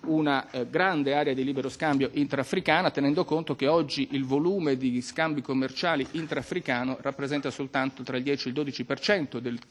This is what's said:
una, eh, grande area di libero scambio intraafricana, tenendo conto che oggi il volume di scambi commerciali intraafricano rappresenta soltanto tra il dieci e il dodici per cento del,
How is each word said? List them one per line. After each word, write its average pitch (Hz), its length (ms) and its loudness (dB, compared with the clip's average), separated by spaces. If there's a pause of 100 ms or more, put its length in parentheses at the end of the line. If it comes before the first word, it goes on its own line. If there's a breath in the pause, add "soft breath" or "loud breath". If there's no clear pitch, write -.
una, 151 500 2
eh, 123 180 -4
grande 151 460 2
area 147 180 2
di 131 100 0
libero 135 260 -2
scambio 139 440 2
intraafricana, 156 800 2
tenendo 147 340 2
conto 156 300 0
che 135 100 -2
oggi 143 460 2
il 139 140 -2
volume 151 520 2
di 123 240 0
scambi 156 400 -2
commerciali 135 720 0
intraafricano 143 920 -2
rappresenta 139 480 -2
soltanto 135 540 -4
tra 127 140 -4
il 127 40 -2
dieci 139 240 0
e 131 40 -2
il 123 60 -4
dodici 143 280 -4
per - 160 -4
cento 156 400 0
del, 120 180 -4 (140)